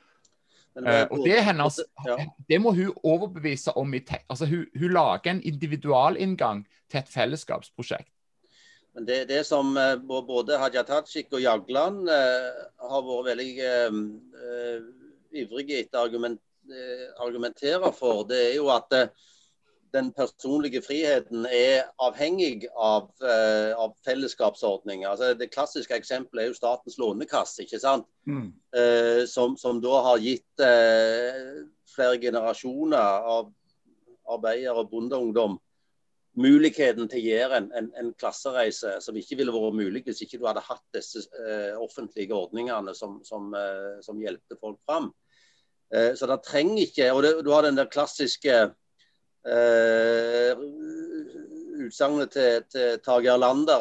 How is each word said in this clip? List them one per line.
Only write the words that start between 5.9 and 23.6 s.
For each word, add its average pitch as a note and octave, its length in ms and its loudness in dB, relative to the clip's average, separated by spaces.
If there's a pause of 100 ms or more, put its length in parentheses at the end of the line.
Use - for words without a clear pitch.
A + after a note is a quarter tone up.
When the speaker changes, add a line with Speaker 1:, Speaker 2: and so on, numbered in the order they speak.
Speaker 2:
til C#3+ 100 -6
et C3+ 100 -6
fellesskapsprosjekt. - 1000 -6 (840)
Speaker 1:
Men A#2 100 -12
det, B2+ 240 -2
det C#3+ 160 0
som, C#3 320 0
eh, C3+ 240 2
bå-, C3 240 -6
både B2 340 0
Hadia C3 240 0
Tajik D3 500 -4
og C3 120 -2
Jagland, C#3 640 0
eh, B2+ 420 2 (300)
har C3 220 -4
vært B2+ 340 -4
veldig, B2+ 240 -8
eh, A#2+ 320 0 (560)
eh, A#2+ 320 -8 (640)
ivrige C3 400 -6
etter - 160 -6
argument-, A#2 400 -4 (320)
eh, B2+ 480 -12
argumentere A#2+ 720 -2
for, A2 320 0
det A#2+ 280 0
er C#3 40 -2
jo D3 160 0
at, A#2+ 200 0
eh, B2+ 160 4 (840)
den C3 180 -2
personlige C3+ 680 -4
friheten C3+ 640 -2
er B2+ 380 4 (180)
avhengig C3+ 640 -2 (100)
av, G#2+ 300 2 (160)
eh, A2 500 2